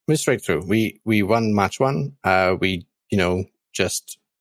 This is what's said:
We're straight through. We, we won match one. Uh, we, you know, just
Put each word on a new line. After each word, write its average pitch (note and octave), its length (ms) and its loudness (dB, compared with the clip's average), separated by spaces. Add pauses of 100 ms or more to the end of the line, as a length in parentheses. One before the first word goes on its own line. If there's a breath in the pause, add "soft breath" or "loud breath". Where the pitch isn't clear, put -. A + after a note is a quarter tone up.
We're D3+ 100 2
straight B2+ 260 0
through. E2+ 220 -2
We, A2 400 -2
we G#2+ 180 2
won G#2+ 300 2
match G2 260 0
one. C#3 340 -2 (100)
Uh, F#2 360 2
we, F#2 260 -2 (260)
you G#2 60 0
know, F2+ 260 0 (300)
just - 440 -6 (240)